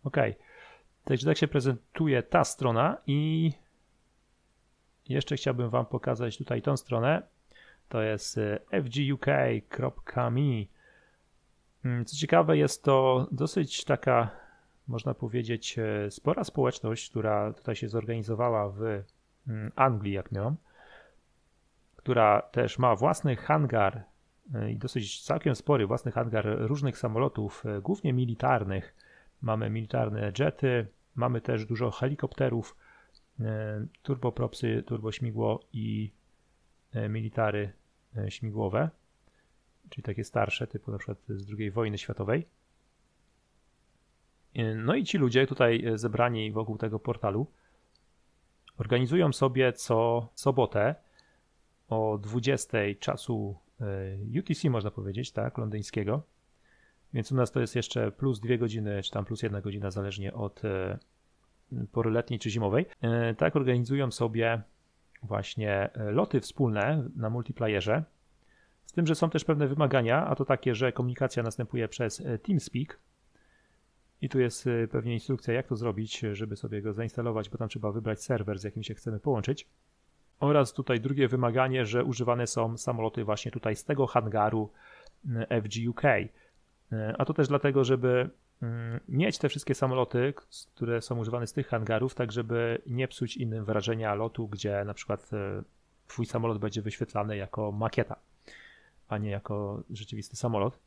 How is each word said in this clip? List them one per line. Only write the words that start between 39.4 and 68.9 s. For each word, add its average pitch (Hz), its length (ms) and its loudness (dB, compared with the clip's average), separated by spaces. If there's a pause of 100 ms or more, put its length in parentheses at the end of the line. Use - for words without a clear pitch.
czyli - 120 -12
takie 107 220 -6
starsze, 110 420 -2
typu - 240 -10
na 104 80 -4
przykład - 200 -8 (100)
z 101 180 -8
drugiej 104 240 -6
wojny 104 280 -2
światowej. 113 480 -2 (2000)
E, 110 200 0
no 113 200 0
i 254 100 2
ci - 140 0
ludzie 131 280 6
tutaj, 117 400 4
e, 113 120 0
zebrani 113 540 0
wokół 107 260 -2
tego 110 200 -4
portalu 113 480 -2 (1300)
organizują 127 560 4
sobie 131 400 4
co 117 640 2
sobotę 123 600 2 (960)
o 110 340 0
dwudziestej 110 760 0
czasu, 104 600 -4 (220)
e, 98 600 -4
U - 20 -8
T 156 120 -2
C, 147 160 2
można 107 200 0
powiedzieć, 101 420 -6
tak, 113 260 -4
londyńskiego. 107 640 -2 (880)
Więc 120 200 -2
u - 20 0
nas 123 180 2
to 131 80 2
jest 117 160 -2
jeszcze 110 360 0
plus 127 280 -2
dwie 117 180 2
godziny, 107 440 -2
czy - 80 -6
tam 98 140 -4
plus 107 180 -6
jedna 104 180 -2
godzina, 98 300 -4
zależnie 98 440 -6
od, 104 300 -8
e, 95 340 -2 (960)
pory 113 180 2
letniej 117 280 0
czy 110 120 -2
zimowej. 110 360 2 (140)
E, 117 340 0
tak 156 220 2
organizują 127 540 2
sobie 113 520 0 (600)
właśnie, 101 720 -2
e, 107 180 -4
loty 135 300 2
wspólne 120 760 0
na 110 140 -2
multiplayerze. 113 760 0 (800)
Z - 60 -20